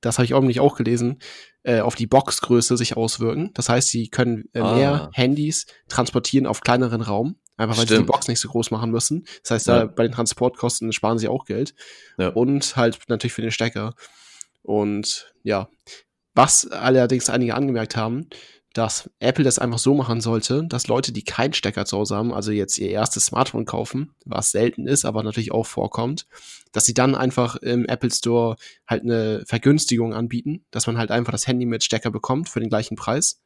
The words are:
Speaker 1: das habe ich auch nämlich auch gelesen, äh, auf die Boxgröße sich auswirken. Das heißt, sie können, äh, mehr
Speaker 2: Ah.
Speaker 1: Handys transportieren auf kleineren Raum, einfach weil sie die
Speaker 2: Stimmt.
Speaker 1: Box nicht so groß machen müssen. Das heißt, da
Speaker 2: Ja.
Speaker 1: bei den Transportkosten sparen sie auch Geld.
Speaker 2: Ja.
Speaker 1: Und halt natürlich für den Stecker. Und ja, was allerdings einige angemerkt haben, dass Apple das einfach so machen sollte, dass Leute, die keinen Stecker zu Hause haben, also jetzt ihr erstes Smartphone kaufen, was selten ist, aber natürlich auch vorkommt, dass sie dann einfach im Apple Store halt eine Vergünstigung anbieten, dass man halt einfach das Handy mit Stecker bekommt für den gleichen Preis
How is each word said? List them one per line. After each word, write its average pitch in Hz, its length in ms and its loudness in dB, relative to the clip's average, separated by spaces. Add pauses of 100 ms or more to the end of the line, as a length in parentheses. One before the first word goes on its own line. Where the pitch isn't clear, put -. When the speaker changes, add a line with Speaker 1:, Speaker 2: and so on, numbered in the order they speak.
Speaker 1:
das 117 160 -2
habe 123 80 4
ich 120 80 -2
auch 135 60 6
nämlich 131 200 2
auch 139 160 4
gelesen, 120 440 0 (440)
äh, 120 180 2
auf 120 120 0
die 110 140 -4
Boxgröße 123 680 4
sich 117 220 -2
auswirken. 117 560 -2
Das - 160 -4
heißt, 123 200 2
sie 117 200 -4
können, 117 440 -2
äh, 120 80 -2
mehr 123 320 4
Speaker 2:
Ah. 143 200 -2
Speaker 1:
Handys 147 540 0 (200)
transportieren 127 600 0
auf - 140 -4
kleineren 120 400 2
Raum, 110 340 -2 (200)
einfach 110 220 0
weil 117 100 2
sie - 20 -4
die 110 80 6
Speaker 2:
Stimmt. 90 100 4
Speaker 1:
Box - 200 0
nicht 120 120 -2
so 113 100 -6
groß 117 220 -2
machen 117 180 -4
müssen. 135 360 -2 (180)
Das - 80 -4
heißt, 113 160 0
da 120 140 6
Speaker 2:
Ja. 110 40 2
Speaker 1:
bei 117 180 -2
den 117 100 2
Transportkosten 120 760 -2
sparen 110 280 0
sie 110 80 -2
auch 131 180 -2
Geld. 117 300 -4 (420)
Speaker 2:
Ja. 92 120 2
Speaker 1:
Und 135 460 0
halt 117 220 2 (100)
natürlich 117 260 -2
für 110 100 -6
den 113 80 -2
Stecker. 113 420 -4 (720)
Und 104 680 -2 (120)
ja, 98 260 -2 (640)
was - 340 4
allerdings 123 640 2
einige 120 260 0
angemerkt 120 400 -2
haben, 117 320 -4 (460)
dass - 360 -2 (100)
Apple 127 240 2
das 131 160 2
einfach 120 200 -2
so 135 160 4
machen 117 260 0
sollte, 117 440 0
dass 123 220 -4
Leute, 123 240 0
die 104 140 -6
keinen 131 280 0
Stecker 101 320 -2
zu 101 120 -4
Hause 104 180 0
haben, 117 180 -2
also 104 200 -4
jetzt 101 240 0
ihr 101 120 -2
erstes 101 360 0
Smartphone 113 400 -2
kaufen, - 580 -6
was - 280 -4
selten 120 360 0
ist, 135 160 2
aber 110 200 -2
natürlich 110 280 -4
auch 113 140 0
vorkommt, 117 600 -4 (460)
dass - 140 0
sie 123 80 2
dann 131 200 4
einfach 127 440 0
im 123 280 -2
Apple 110 260 -2
Store 117 440 0 (320)
halt - 160 -2
eine 110 420 0
Vergünstigung 117 680 2
anbieten, 120 580 -6
dass - 160 -4
man 117 100 -2
halt 113 140 -2
einfach 117 220 0
das - 140 -2
Handy 123 180 0
mit 117 180 -2
Stecker 113 280 -2
bekommt 131 360 -2
für - 140 -4
den 117 80 -4
gleichen 110 260 -2
Preis - 500 -2